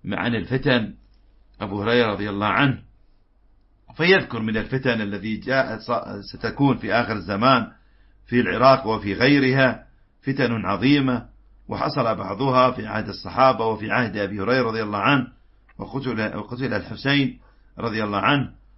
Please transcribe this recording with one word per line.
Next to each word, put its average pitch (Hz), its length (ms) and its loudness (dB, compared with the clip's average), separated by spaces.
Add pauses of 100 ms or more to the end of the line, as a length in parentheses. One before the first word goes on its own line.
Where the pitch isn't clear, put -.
(120)
عن 120 220 -2
الفتن 117 600 -2 (680)
أبو 101 220 -4
هريرة 117 300 2
رضي 101 180 -4
الله 101 160 -2
عنه، 113 360 2 (1120)
فيذكر 151 440 2
من 110 160 -2
الفتن 120 440 -2
الذي 104 360 -6
جاءت 120 440 -2
ص-، 104 520 -6
ستكون 139 440 0
في 104 160 -6
آخر 110 200 0
الزمان 107 540 2 (600)
في 120 140 2
العراق 120 460 4
وفي 107 280 -2
غيرها 131 720 4 (360)
فتن 135 300 -2
عظيمة، 117 760 2 (420)
وحصل 120 460 -2
بعضها 127 560 2
في 110 160 -8
عهد 107 220 -6
الصحابة 113 580 0
وفي 110 240 -4
عهد 107 260 -2
أبي 101 240 -4
هريرة 120 220 2
رضي 113 200 -2
الله 104 160 -4
عنه، 127 280 2 (520)
وقتل، 110 580 -6
وقتل 120 380 -6
الحسين 127 640 -2 (380)
رضي 110 260 -4
الله 101 140 -2
عنه 127 340 2 (260)